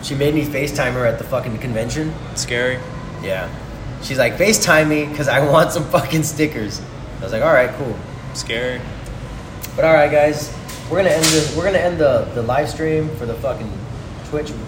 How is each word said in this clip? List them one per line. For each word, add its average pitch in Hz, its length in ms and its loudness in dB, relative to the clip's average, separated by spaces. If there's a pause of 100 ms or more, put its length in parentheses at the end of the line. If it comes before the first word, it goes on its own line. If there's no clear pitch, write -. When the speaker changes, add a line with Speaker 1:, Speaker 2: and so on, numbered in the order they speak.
Speaker 1:
she 147 100 -4
made 143 220 2
me 147 100 2
FaceTime 131 480 -2
her 123 120 0
at 110 120 2
the - 60 -8
fucking 123 360 -4
convention. 123 540 -2 (220)
Speaker 2:
Scary. 127 440 -2 (440)
Speaker 1:
Yeah. 92 240 -4 (560)
She's 131 140 -4
like, 120 200 2
"FaceTime 170 500 6
me 151 280 2
'cause 139 120 0
I 127 120 4
want 156 320 6
some 160 140 -2
fucking 156 380 0
stickers." 127 580 -2 (380)
I - 40 -8
was 95 100 -6
like, 113 100 0
"All 160 100 6
right, 127 240 6
cool." 120 180 -4 (380)
Speaker 2:
Scary. 123 480 -4 (920)
Speaker 1:
But 147 100 2
all 160 80 8
right, 147 180 8
guys, 147 400 4 (380)
we're 165 80 0
gonna 185 140 4
end 160 140 4
this, 151 300 2
we're 165 80 0
gonna 190 140 2
end 175 200 2
the, 127 380 4
the 120 60 -2
live 127 280 0
stream 156 480 0
for - 80 -6
the 131 100 -4
fucking - 360 -6 (580)
Twitch 151 220 -4 (160)